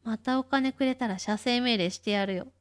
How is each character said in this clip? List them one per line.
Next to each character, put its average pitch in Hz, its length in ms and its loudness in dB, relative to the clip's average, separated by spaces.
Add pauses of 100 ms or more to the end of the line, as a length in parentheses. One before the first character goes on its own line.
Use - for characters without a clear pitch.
ま 220 140 -4
た 254 220 0
お 262 60 -4
金 262 260 0
く 262 140 -2
れ 254 100 0
た 254 140 -2
ら 185 100 -2
射 208 180 -2
精 240 220 0
命 240 180 2
令 175 120 2
し - 100 -8
て 208 120 -2
や 202 140 2
る 190 100 -2
よ。 180 120 -6 (140)